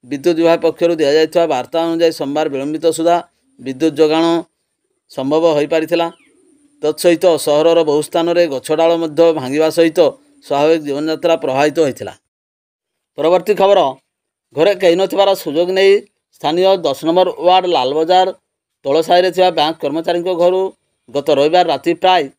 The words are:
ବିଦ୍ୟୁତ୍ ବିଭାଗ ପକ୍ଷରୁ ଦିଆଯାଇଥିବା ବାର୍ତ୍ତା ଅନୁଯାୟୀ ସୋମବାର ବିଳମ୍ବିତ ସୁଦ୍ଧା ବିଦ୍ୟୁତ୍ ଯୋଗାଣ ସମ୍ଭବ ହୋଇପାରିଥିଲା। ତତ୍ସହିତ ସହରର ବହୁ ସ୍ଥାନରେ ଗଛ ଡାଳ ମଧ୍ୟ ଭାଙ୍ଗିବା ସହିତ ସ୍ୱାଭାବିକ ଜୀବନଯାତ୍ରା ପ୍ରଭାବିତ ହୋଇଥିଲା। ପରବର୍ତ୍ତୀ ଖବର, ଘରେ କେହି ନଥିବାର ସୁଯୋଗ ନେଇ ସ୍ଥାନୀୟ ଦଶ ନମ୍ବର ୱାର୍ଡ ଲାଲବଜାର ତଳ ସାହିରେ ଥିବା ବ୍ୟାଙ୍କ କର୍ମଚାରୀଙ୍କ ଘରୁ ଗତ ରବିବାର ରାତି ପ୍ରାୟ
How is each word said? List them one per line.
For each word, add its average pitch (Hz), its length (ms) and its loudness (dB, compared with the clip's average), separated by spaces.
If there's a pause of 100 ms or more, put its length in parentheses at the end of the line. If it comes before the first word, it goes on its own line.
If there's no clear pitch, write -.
ବିଦ୍ୟୁତ୍ 143 340 -2
ବିଭାଗ 165 220 4
ପକ୍ଷରୁ 170 320 0
ଦିଆଯାଇଥିବା 156 520 0
ବାର୍ତ୍ତା 135 360 -4
ଅନୁଯାୟୀ 165 360 0
ସୋମବାର 147 300 -4
ବିଳମ୍ବିତ 147 360 -8 (120)
ସୁଦ୍ଧା 165 200 0 (440)
ବିଦ୍ୟୁତ୍ 135 380 -4
ଯୋଗାଣ 160 260 2 (880)
ସମ୍ଭବ 147 320 -2 (100)
ହୋଇପାରିଥିଲା। 160 520 -2 (760)
ତତ୍ସହିତ 175 420 0 (200)
ସହରର 160 400 2
ବହୁ 151 180 0
ସ୍ଥାନରେ 170 440 -2
ଗଛ 135 300 -8
ଡାଳ 165 140 2 (120)
ମଧ୍ୟ 160 200 -2 (160)
ଭାଙ୍ଗିବା 143 320 -2
ସହିତ 165 300 0 (440)
ସ୍ୱାଭାବିକ 151 400 0
ଜୀବନଯାତ୍ରା 156 520 -2
ପ୍ରଭାବିତ 143 440 -2
ହୋଇଥିଲା। 120 340 -4 (1040)
ପରବର୍ତ୍ତୀ 175 360 2
ଖବର, 190 260 4 (760)
ଘରେ 175 200 2
କେହି 175 200 2
ନଥିବାର 196 380 -2
ସୁଯୋଗ 170 380 -4
ନେଇ 196 200 4 (400)
ସ୍ଥାନୀୟ 165 320 -2 (200)
ଦଶ 139 200 -2
ନମ୍ବର 180 240 2 (120)
ୱାର୍ଡ 180 240 2 (100)
ଲାଲବଜାର 160 540 2 (560)
ତଳ 139 180 0
ସାହିରେ 180 280 2
ଥିବା 185 200 2
ବ୍ୟାଙ୍କ 160 300 -2
କର୍ମଚାରୀଙ୍କ 170 560 -4
ଘରୁ 185 260 0 (460)
ଗତ 139 200 -4 (100)
ରବିବାର 165 280 2
ରାତି 160 280 -2
ପ୍ରାୟ 185 280 2 (160)